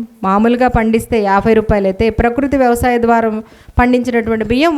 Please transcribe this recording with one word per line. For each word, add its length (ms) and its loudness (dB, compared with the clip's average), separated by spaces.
మామూలుగా 500 2
పండిస్తే 420 0
యాభై 300 2
రూపాయలు 300 0
అయితే 160 -2
ప్రకృతి 440 -2
వ్యవసాయ 320 0
ద్వారా 240 2
పండించినటువంటి 720 0
బియ్యం 260 2